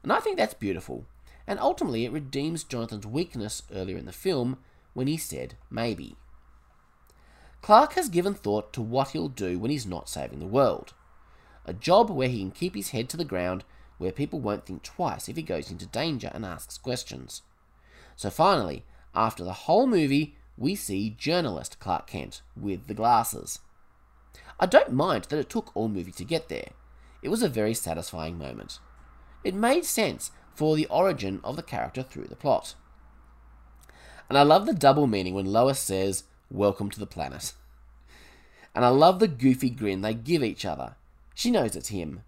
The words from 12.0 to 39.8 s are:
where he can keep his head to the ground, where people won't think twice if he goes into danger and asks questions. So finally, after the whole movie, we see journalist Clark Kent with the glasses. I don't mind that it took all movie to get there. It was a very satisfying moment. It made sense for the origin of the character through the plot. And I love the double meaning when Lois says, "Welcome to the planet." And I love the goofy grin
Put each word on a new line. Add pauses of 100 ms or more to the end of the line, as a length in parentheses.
where
he
can
keep
his
head
to
the
ground, (340)
where
people
won't
think
twice
if
he
goes
into
danger
and
asks
questions. (720)
So
finally, (300)
after
the
whole
movie, (200)
we
see
journalist
Clark
Kent (140)
with
the
glasses. (1000)
I
don't
mind
that
it
took
all
movie
to
get
there. (520)
It
was
a
very
satisfying
moment. (640)
It
made
sense (240)
for
the
origin
of
the
character
through
the
plot. (1500)
And
I
love
the
double
meaning
when
Lois
says, (260)
"Welcome
to
the
planet." (1200)
And
I
love
the
goofy
grin